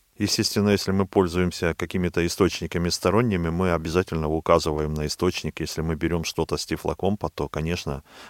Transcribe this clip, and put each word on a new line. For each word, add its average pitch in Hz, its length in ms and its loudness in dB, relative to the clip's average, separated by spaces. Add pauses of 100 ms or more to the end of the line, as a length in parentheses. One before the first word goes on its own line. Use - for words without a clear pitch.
(160)
Естественно, 104 540 2
если 95 220 4
мы 98 140 2
пользуемся 90 680 2
какими-то 87 500 -2
источниками 87 640 0
сторонними, 92 600 2
мы 87 220 2
обязательно 82 560 0
указываем 78 680 2
на 76 120 -2
источник. - 540 -2
Если 78 220 -6
мы 82 140 -2
берём 85 260 -2
что-то 80 340 -4
с - 80 -8
тефлокомпа, 80 720 -2
то, 73 140 -6
конечно, 78 560 -6 (260)